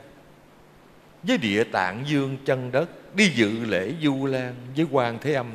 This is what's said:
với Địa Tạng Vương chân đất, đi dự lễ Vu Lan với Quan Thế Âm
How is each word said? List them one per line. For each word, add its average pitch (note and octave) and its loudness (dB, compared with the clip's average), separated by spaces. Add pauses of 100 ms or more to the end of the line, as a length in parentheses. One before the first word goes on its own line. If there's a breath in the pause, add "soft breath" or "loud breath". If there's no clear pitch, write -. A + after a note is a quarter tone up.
(1200)
với A#3+ 2
Địa G#2+ 2
Tạng G2+ 0
Vương C#3 0
chân B2+ 0
đất, D3 -4
đi G3 6
dự A2+ 2
lễ F#2+ 0 (100)
Vu C#3 0
Lan B2+ -4 (200)
với D#3 0
Quan A#2+ 2
Thế C3+ -2
Âm A#2+ -2